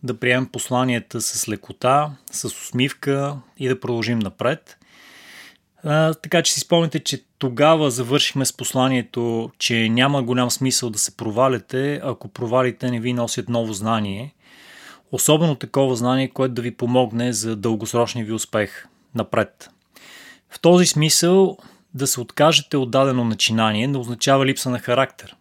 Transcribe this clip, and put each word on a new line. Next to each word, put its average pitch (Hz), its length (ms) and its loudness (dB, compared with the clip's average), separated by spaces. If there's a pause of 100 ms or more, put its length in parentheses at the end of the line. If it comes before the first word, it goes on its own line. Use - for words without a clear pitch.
да 120 180 -6
приемем 127 260 2
посланията 123 720 -4
с - 280 -6
лекота, 127 640 -2 (220)
с - 120 -10
усмивка 139 920 -2 (220)
и 131 100 -4
да 127 120 -8
продължим 117 380 -2
напред. 110 600 -6 (1040)
А, 156 320 2
така 165 280 0
че - 100 -2
си - 80 -4
спомняте, 165 380 0
че - 260 -6 (140)
тогава 147 520 4
завършихме 131 540 0
с - 80 -2
посланието, 120 1040 -2
че 113 300 0
няма 131 340 2
голям 123 280 0
смисъл 127 400 -2
да 104 80 -8
се - 180 -4
проваляте, 127 880 -2
ако 113 240 -8
провалите 123 600 -2
не 120 100 -4
ви 123 120 -4
носят 120 360 -4
ново 117 240 -2
знание, 107 640 -4 (760)
особено 151 420 2
такова 131 420 0
знание, 127 320 0
което 131 260 -4
да 120 80 -6
ви 117 140 -6
помогне 123 560 0
за 110 240 -4
дългосрочния 113 680 -2
ви 110 60 -6
успех 107 540 -4 (280)
напред. - 560 -2 (800)
В - 100 -18
този 175 260 8
смисъл, 175 720 4 (400)
да 131 100 -4
се - 140 -4
откажете 147 560 2
от 131 140 0
дадено 131 340 2
начинание 110 600 0
не 139 120 -2
означава 131 480 2
липса 135 240 -2
на 123 80 -2
характер - 640 -2